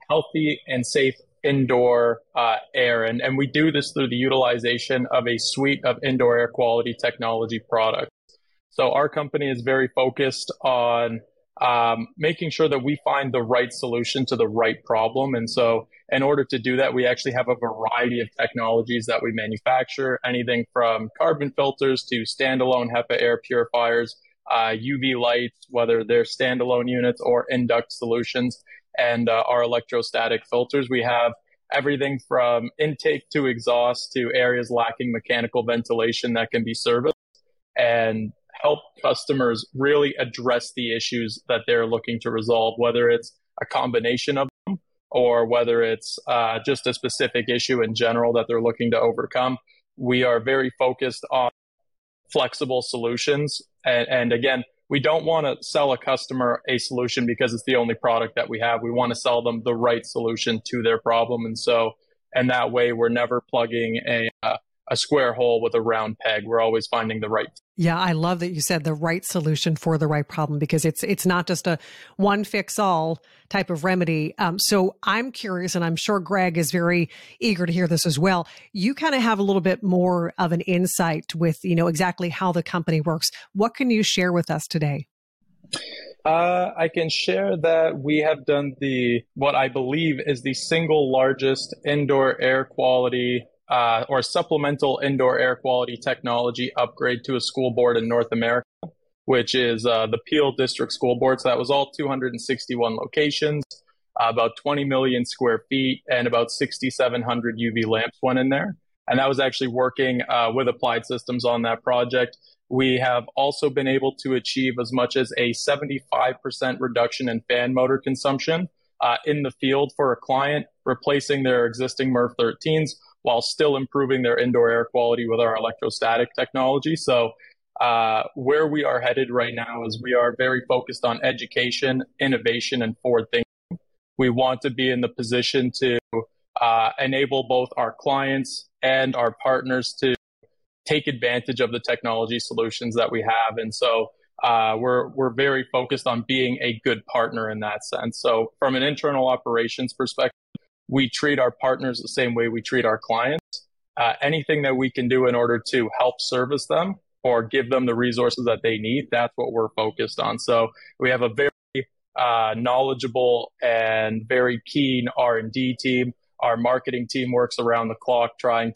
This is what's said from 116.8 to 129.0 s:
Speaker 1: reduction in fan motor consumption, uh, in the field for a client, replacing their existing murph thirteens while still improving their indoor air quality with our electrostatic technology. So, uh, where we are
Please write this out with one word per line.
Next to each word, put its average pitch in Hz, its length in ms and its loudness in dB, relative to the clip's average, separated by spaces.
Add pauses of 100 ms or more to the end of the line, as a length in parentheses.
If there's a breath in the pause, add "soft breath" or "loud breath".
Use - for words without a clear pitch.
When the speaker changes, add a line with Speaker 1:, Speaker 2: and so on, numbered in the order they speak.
Speaker 1:
reduction 120 480 0
in 113 200 -4
fan 123 260 0
motor 127 240 2
consumption, 139 680 -2 (320)
uh, 120 160 2 (100)
in 147 160 0
the 135 80 -4
field 139 460 0
for 135 160 2
a 117 40 0
client, 139 500 -2 (180)
replacing 139 580 -2
their 123 240 4
existing 127 440 -2
murph 120 280 2
thirteens 156 520 0 (320 soft breath)
while 120 200 2
still 147 340 0
improving 135 460 0
their 120 140 2
indoor 120 340 4
air 117 140 2
quality 117 420 0
with 113 140 0
our 113 160 2
electrostatic 113 720 0 (100)
technology. 135 560 0
So, 120 380 0 (480 loud breath)
uh, 117 440 2 (100)
where 143 320 2
we 147 180 -2
are 127 160 0